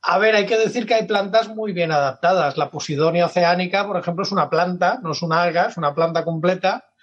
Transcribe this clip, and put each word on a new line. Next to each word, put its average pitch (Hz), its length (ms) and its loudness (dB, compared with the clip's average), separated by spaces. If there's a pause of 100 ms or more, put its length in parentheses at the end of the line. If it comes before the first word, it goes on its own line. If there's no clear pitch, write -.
A 175 160 2
ver, 214 160 4
hay 208 120 2
que 220 120 0
decir 220 280 0
que 240 80 0
hay 220 120 2
plantas 208 440 0
muy 220 240 -6
bien 170 180 -2
adaptadas. 147 640 0
La 147 140 -2
Posidonia 160 540 0
oceanica, 180 600 0
por 202 120 -4
ejemplo, 175 260 -4
es - 80 -6
una 175 180 0
planta, 180 540 0
no 165 80 -4
es 135 100 -6
una 170 220 2
alga, 175 220 2
es - 120 -6
una 147 160 -2
planta 165 300 0
completa, 180 640 -2 (180)